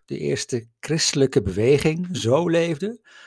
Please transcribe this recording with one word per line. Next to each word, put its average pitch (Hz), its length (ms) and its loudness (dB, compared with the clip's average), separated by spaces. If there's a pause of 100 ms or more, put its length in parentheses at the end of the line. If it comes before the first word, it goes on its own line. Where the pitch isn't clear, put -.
de - 120 -10
eerste 117 520 -4 (100)
christelijke 139 600 0
beweging 143 760 0
zo 127 300 2
leefde, 170 540 -2 (260)